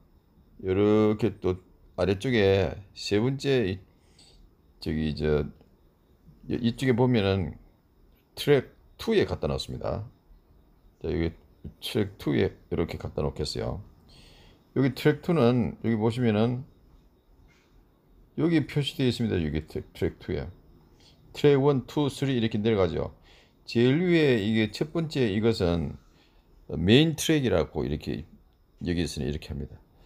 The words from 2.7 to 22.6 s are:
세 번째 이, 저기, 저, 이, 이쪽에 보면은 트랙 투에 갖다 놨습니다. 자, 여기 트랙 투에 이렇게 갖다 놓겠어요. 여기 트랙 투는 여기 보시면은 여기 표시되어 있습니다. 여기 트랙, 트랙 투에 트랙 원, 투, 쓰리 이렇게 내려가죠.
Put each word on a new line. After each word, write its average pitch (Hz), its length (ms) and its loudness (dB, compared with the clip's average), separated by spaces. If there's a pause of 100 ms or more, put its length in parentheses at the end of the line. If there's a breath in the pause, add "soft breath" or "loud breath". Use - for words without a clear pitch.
세 - 260 -2
번째 131 480 0
이, 95 100 -4 (1040 soft breath)
저기, 78 360 -4
저, 76 300 0 (1000)
이, - 140 -4
이쪽에 120 340 0
보면은 98 600 2 (800)
트랙 - 460 0 (200)
투에 214 240 2
갖다 - 220 -6
놨습니다. 71 640 -6 (920)
자, 80 80 -6
여기 82 220 0 (480)
트랙 101 380 -4
투에 120 360 0 (160)
이렇게 85 280 -4
갖다 - 240 -8
놓겠어요. 71 600 -6 (920 soft breath)
여기 131 180 0
트랙 147 280 0
투는 123 640 2
여기 113 120 0
보시면은 117 680 0 (1700 soft breath)
여기 156 300 0
표시되어 139 400 -2
있습니다. 110 360 0
여기 76 240 -2
트랙, - 280 -12
트랙 85 240 -4
투에 76 280 -6 (880 soft breath)
트랙 143 300 4
원, 139 240 2
투, 147 240 -2
쓰리 135 260 -2
이렇게 113 220 0
내려가죠. 95 580 0 (480 soft breath)